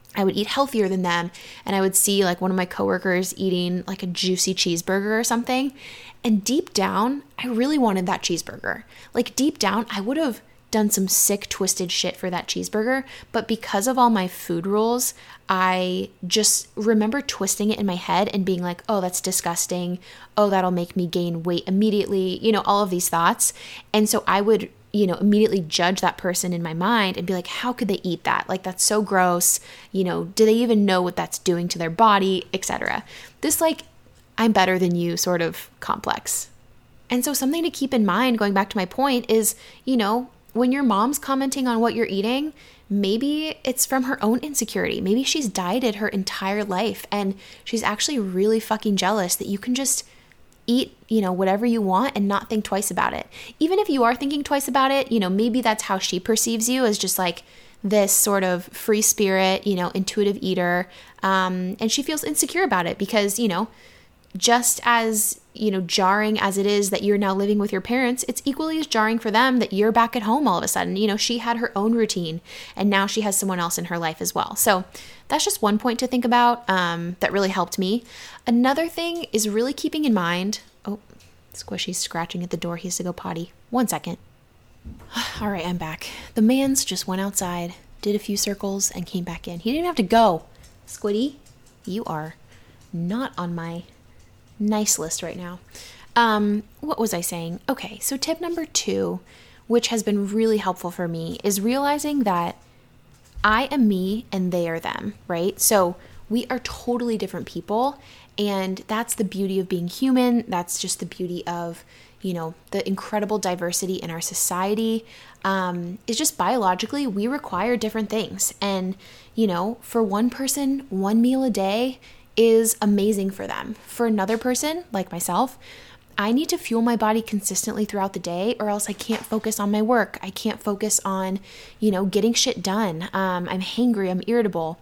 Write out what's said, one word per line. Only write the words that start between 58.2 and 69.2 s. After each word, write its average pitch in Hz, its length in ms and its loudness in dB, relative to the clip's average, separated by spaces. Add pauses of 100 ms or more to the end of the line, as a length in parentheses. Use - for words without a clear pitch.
of 180 220 0
free - 360 0
spirit, 190 640 2
you 202 100 2
know, 180 140 0
intuitive 196 500 0
eater. 180 480 2 (360)
Um, 185 560 0
and 220 120 0
she 277 120 -2
feels 311 200 -4
insecure 330 400 0
about 180 220 0
it - 140 -4
because, 202 400 0
you 233 80 2
know, 190 220 0 (640)
just 240 480 2
as, 226 560 2 (140)
you 214 160 0
know, 190 120 0
jarring 208 580 2
as 190 180 0
it 196 80 2
is 202 240 2
that 196 140 -2
you're 202 160 4
now 190 160 2
living 202 240 2
with 202 120 0
your 190 100 -2
parents, 247 460 0
it's - 180 -6
equally 320 340 -2
as 302 80 -4
jarring 220 320 2
for 226 100 -2